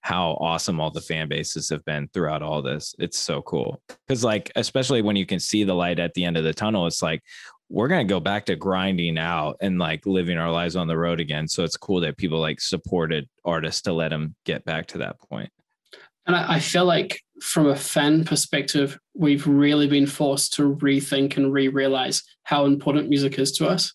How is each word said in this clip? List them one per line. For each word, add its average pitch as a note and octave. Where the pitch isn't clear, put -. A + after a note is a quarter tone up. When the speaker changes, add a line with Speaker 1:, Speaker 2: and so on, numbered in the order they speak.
Speaker 1:
how E2+
awesome E2
all D#2
the D#2
fan D#2+
bases D2
have D2+
been D2
throughout D#2
all D#2
this. C#2
It's -
so C#2+
cool. -
'Cause, B2
like, G#2+
especially B2+
when G#2
you F#2+
can F2+
see G#2+
the F#2+
light F2
at E2+
the F2+
end E2+
of D#2+
the D#2+
tunnel, G#2+
it's -
like, D#2+
we're G#2+
gonna E3
go F#2+
back G2+
to F#2
grinding F#2
out D#2+
and, F#2+
like, D#2+
living F2+
our E2
lives E2+
on F2
the E2
road E2+
again. D2+
So -
it's E2
cool F#2+
that D2+
people, D#2+
like, D#2
supported D#2+
artists D#2+
to F#2+
let D#2+
'em D#2
get D#2+
back D#2+
to -
that G1+
point. -
Speaker 2:
And F3
I, E3
I D#3+
feel F3+
like E3+
from D#3
a C#3
fan D3+
perspective, C#3+
we've C#3+
really C#3+
been C#3
forced C#3
to C#3+
rethink C#3
and C3+
re-realize C3+
how C#3+
important C#3+
music C#3
is C3+
to D#3
us. F3+